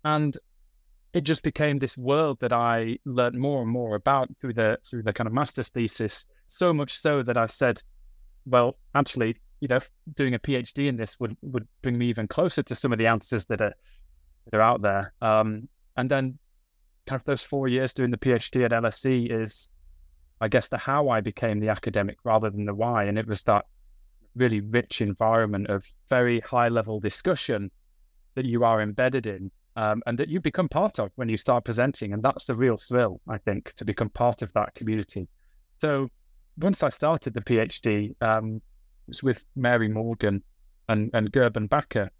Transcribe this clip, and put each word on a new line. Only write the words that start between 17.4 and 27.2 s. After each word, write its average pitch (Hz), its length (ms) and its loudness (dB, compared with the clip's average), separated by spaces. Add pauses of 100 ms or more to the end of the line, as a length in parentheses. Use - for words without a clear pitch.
four 135 260 -2
years 127 240 0
doing 123 180 0
the 113 60 -2
P 131 140 2
H 117 200 0
D 127 140 2
at 117 80 2
L 117 120 2
S 110 200 -4
E 123 220 2
is, 113 420 -6 (720)
I 110 80 0
guess, 120 180 2
the 131 100 -6
how 143 300 0
I 113 140 2
became 107 400 -2
the 107 80 0
academic 101 560 -2
rather 110 240 2
than 101 160 -4
the 101 100 -4
why. 113 300 0
And 104 120 0
it 110 100 -4
was 104 160 -4
that 104 240 4 (680)
really 120 240 4
rich 110 400 -2
environment 104 680 2
of 98 180 -2 (240)
very 123 320 4
high 120 260 0
level 110 320 0
discussion 107 720 -2 (640)